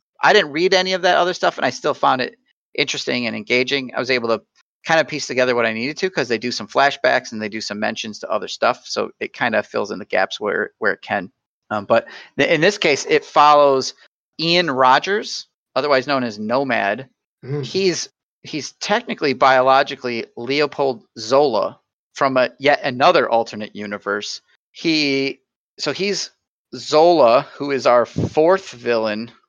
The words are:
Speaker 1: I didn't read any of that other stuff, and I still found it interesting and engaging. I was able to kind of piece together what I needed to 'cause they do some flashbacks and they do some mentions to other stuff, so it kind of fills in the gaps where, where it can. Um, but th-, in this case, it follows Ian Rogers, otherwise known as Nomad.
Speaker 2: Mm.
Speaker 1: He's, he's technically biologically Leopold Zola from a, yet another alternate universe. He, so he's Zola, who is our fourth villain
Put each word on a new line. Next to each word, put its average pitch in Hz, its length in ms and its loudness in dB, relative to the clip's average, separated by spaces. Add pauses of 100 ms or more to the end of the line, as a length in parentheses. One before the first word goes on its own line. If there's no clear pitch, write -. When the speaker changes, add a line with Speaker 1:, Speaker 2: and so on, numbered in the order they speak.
(220)
Speaker 1:
I 156 100 4
didn't 170 200 4
read 175 200 2
any 185 220 0
of 175 80 -4
that 180 160 2
other 175 160 0
stuff, - 240 -2
and - 80 -2
I 127 40 2
still 147 220 -4
found 131 300 0
it - 140 -8 (380)
interesting 135 520 -4
and 110 100 -4
engaging. 127 580 -2
I - 60 -4
was 123 100 -6
able 120 180 0
to 110 140 -2 (440)
kind 165 140 2
of 156 60 0
piece 147 200 -10
together 127 280 0
what 117 120 0
I 113 80 -2
needed 123 240 -6
to 190 120 -4
'cause 131 180 -4
they 117 100 -2
do 123 120 -6
some 117 160 -8
flashbacks 131 640 0
and 107 120 -8
they 107 80 -6
do 110 100 -10
some 104 180 -10
mentions 107 420 -6
to - 100 -10
other 98 180 -4
stuff, - 380 -2
so - 240 -6 (100)
it 110 140 -8
kind 120 200 -2
of 104 120 0
fills 107 240 -6
in 95 80 -8
the 101 80 -12
gaps 95 340 -2
where, 104 380 -4
where 98 140 0
it - 100 -8
can. 101 280 -4 (400)
Um, 107 140 -4
but 123 220 2 (320)
th-, - 120 2
in 156 120 2
this 202 160 2
case, 147 300 0
it 151 160 2
follows 147 680 4 (480)
Ian 170 300 0
Rogers, 147 760 2 (300)
otherwise 135 300 2
known 135 180 0
as 107 140 -6
Nomad. 113 680 -2 (360)
Speaker 2:
Mm. 135 200 -6
Speaker 1:
He's, 180 440 -2 (340)
he's - 380 -10
technically 165 540 -2
biologically 131 920 2 (140)
Leopold 139 640 -2 (140)
Zola 113 600 0 (360)
from 135 240 0
a, 123 100 2 (100)
yet 139 240 2
another 139 460 2
alternate 110 480 -4
universe. 101 640 -6 (320)
He, 139 680 -2 (380)
so 147 140 -4
he's 185 380 -4 (440)
Zola, 143 680 4 (120)
who 143 160 -8
is 135 160 -2
our 123 180 6
fourth 165 640 0
villain 117 600 -2 (180)